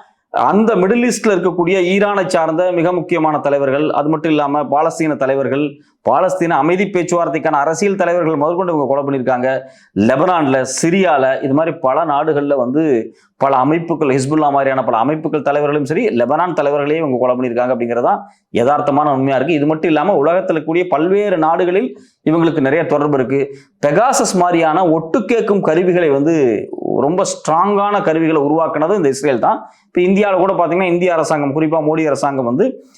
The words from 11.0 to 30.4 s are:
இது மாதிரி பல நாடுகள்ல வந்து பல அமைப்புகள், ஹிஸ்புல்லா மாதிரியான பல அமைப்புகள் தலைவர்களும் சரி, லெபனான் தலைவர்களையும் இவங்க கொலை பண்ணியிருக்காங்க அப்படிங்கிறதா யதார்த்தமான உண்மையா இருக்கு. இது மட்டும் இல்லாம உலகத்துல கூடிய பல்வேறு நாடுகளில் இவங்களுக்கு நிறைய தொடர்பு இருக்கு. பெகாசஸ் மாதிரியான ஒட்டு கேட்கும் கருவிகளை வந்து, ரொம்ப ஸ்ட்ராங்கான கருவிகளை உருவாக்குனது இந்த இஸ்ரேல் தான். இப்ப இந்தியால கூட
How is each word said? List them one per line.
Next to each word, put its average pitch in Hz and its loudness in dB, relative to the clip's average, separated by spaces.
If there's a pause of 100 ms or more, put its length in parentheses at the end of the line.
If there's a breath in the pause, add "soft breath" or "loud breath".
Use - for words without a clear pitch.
இது 135 0
மாதிரி 160 0
பல 139 0
நாடுகள்ல 143 0
வந்து 131 0 (540 soft breath)
பல 135 0
அமைப்புகள், 156 0
ஹிஸ்புல்லா 143 0
மாதிரியான 135 0
பல 117 0
அமைப்புகள் 151 -2
தலைவர்களும் 147 0
சரி, 160 -2
லெபனான் 143 0
தலைவர்களையும் 147 0
இவங்க 127 -2
கொலை 127 2
பண்ணியிருக்காங்க 123 -2
அப்படிங்கிறதா 120 0 (360 loud breath)
யதார்த்தமான 143 0
உண்மையா 135 0
இருக்கு. 147 0
இது 143 0
மட்டும் 156 0
இல்லாம 165 2 (100)
உலகத்துல 170 0
கூடிய 175 0
பல்வேறு 185 0
நாடுகளில் 180 0 (420 loud breath)
இவங்களுக்கு 160 2
நிறைய 135 0
தொடர்பு 143 0
இருக்கு. 131 -2 (460 loud breath)
பெகாசஸ் 214 2
மாதிரியான 170 2
ஒட்டு 160 0
கேட்கும் 202 0
கருவிகளை 175 2
வந்து, 143 2 (720)
ரொம்ப 180 0
ஸ்ட்ராங்கான 202 0
கருவிகளை 160 0
உருவாக்குனது 160 0
இந்த 165 0
இஸ்ரேல் 135 0
தான். 247 0 (280 loud breath)
இப்ப - -4
இந்தியால 190 2
கூட 190 2